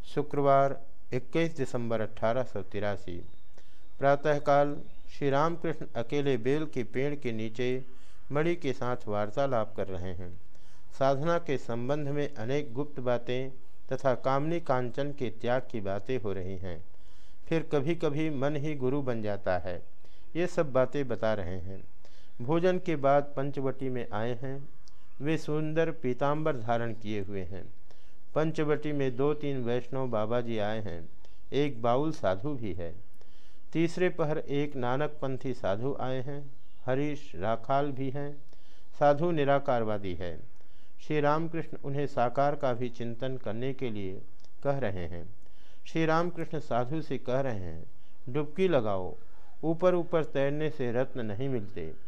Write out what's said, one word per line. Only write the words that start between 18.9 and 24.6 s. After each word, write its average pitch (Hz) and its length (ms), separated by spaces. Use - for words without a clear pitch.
बन 123 200
जाता 101 360
है। 87 260
ये 170 120
सब 165 240
बातें 131 360
बता 110 260
रहे 92 260
हैं। 95 240
भोजन 170 380
के 175 160
बाद 139 280
पंचवटी 135 680
में 123 240
आए 113 220
हैं। 135 340